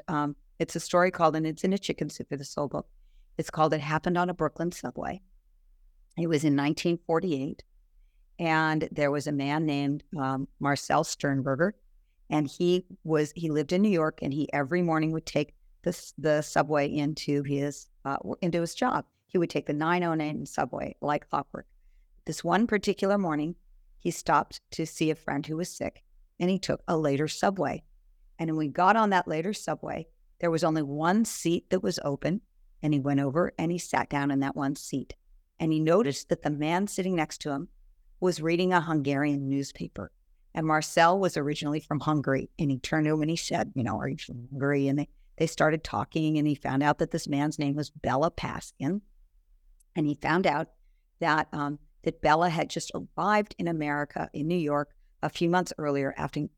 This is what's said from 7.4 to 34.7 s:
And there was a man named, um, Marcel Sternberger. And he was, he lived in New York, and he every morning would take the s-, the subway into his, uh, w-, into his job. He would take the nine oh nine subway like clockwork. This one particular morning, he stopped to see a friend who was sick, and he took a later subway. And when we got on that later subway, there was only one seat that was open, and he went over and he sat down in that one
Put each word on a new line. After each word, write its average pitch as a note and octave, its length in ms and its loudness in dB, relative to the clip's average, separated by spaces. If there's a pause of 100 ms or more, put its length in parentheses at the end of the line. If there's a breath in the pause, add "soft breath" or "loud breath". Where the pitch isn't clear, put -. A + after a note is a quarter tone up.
And D#3+ 520 2
there C#3+ 200 0
was C#3+ 160 -2
a D3+ 40 -2
man C#3+ 360 0
named, C#3+ 360 0 (160)
um, C3+ 280 -2 (120)
Marcel C#3+ 440 2
Sternberger. C#3 720 0 (560)
And D3+ 160 0
he F3+ 380 0 (180)
was, D#3 320 2
he E3 160 -4
lived D3 220 0
in F#3+ 100 4
New G#3+ 60 4
York, D#3+ 340 2
and C3+ 100 -2
he C#3+ 180 -2
every C#3+ 300 0
morning D#3 300 2
would D#3+ 160 -6
take D3+ 260 -2 (300)
the F3 60 0
s-, - 280 -10
the D3+ 240 2
subway D3 480 0
into D3 540 -2
his, C#3+ 440 -4 (180)
uh, C3+ 120 -2
w-, - 240 -6
into E3+ 200 0
his E3+ 120 -4
job. B3+ 320 0 (220)
He - 100 0
would E3+ 140 2
take C#3+ 160 -2
the D#3 60 -2
nine E3 300 2
oh E3 120 0
nine D3+ 320 -4
subway C#3 540 -4
like D3 280 -2
clockwork. - 380 -6 (580)
This - 180 -6
one F3+ 220 4
particular G3+ 540 2
morning, D#3+ 360 -2 (440)
he F3+ 100 -2
stopped - 520 0 (100)
to D#3+ 160 -4
see D#3 240 0
a D3 40 2
friend C#3+ 300 -4
who D#3 120 -4
was F3 120 -4
sick, - 340 -8 (360)
and F3 100 2
he F#3+ 80 2
took - 300 -2
a E3+ 100 2
later D3 300 2
subway. E3+ 560 -2 (560)
And E3 100 -2
when D#3 80 0
we D3+ 120 -2
got F#3 260 4
on A3 160 4
that F#3 160 2
later E3+ 260 -2
subway, - 540 -6 (320)
there F3 100 0
was D#3+ 140 2
only D#3+ 180 2
one D#3+ 440 2
seat - 440 -2
that F#3+ 140 0
was F#3 200 -2
open, D3+ 380 -2 (400)
and D3+ 120 2
he C#3+ 60 4
went C#3 200 2
over C#3 380 0
and D#3+ 140 -2
he F3 80 -2
sat - 280 -2
down C#3+ 220 0
in C#3 120 0
that C#3 140 -2
one C#3 200 -2